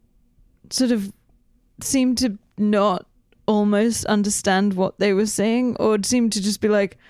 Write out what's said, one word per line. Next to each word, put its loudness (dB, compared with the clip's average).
sort 0
of -4
seem 0
to -2
not 0
almost 2
understand 0
what -2
they 2
were 0
saying, -2
or 2
seem 0
to -4
just -4
be 0
like, 0